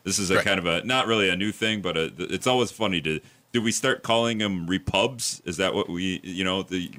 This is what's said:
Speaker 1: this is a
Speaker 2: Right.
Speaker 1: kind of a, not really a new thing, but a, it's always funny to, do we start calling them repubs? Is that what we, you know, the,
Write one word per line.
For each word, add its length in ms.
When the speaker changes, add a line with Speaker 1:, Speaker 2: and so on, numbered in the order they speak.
Speaker 1:
this 160
is 100
a 60
Speaker 2:
Right. 80
Speaker 1:
kind 160
of 60
a, 180
not 240
really 200
a 60
new 160
thing, 320
but 140
a, 220
it's 280
always 240
funny 300
to, 200
do 100
we 120
start 320
calling 340
them 300
repubs? 760
Is 120
that 180
what 140
we, 340
you 220
know, 180
the, 360